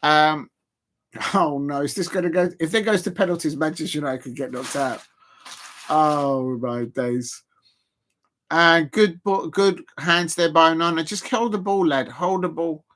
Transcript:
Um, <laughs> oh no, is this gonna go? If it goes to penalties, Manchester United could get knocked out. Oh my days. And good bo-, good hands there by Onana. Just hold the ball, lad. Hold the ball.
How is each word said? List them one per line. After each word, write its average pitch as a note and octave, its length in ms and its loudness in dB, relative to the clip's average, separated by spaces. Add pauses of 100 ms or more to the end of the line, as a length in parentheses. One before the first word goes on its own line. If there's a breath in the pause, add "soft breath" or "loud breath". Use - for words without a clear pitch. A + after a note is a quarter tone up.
Um, D3+ 460 4 (640)
<laughs> - 200 -8
oh D#3 260 2
no, C#3+ 220 -4
is C#3+ 120 -4
this F3+ 140 -4
gonna F3+ 220 -2
go? F3 200 0 (100)
If D#3+ 140 -2
it A3 80 2
goes G3+ 220 0
to G3 80 -4
penalties, F3 440 -2
Manchester D#3 420 -4
United C3 260 -6
could A#2+ 120 -12
get C3 160 -8
knocked B2 240 -8
out. C3 260 -4 (880 soft breath)
Oh C#3+ 680 2
my A#2+ 280 -4
days. B2 580 -4 (1040)
And E3 420 4
good G3 320 2
bo-, G3 240 -2
good F#3+ 360 0 (140)
hands E3+ 380 2
there E3+ 160 2
by E3 220 6
Onana. E3 320 0
Just F#3+ 240 -8
hold A#3 240 0
the G#3 40 -2
ball, F#3+ 300 2
lad. C3+ 220 2
Hold F3+ 340 -2
the F3+ 60 -2
ball. D#3+ 340 -6 (120)